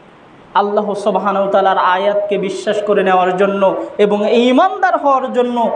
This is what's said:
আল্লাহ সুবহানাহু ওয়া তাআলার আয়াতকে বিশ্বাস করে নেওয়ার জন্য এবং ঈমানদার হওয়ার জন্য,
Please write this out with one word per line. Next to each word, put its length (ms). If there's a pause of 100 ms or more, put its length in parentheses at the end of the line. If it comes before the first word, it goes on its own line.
(540)
আল্লাহ 400
সুবহানাহু 500
ওয়া 80
তাআলার 260
আয়াতকে 600
বিশ্বাস 440
করে 200
নেওয়ার 340
জন্য 380 (240)
এবং 320
ঈমানদার 680
হওয়ার 340
জন্য, 440